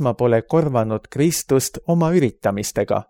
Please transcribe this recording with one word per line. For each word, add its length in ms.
ma 100
pole 280
korvanud 640
Kristust 800
oma 260
üritamistega. 960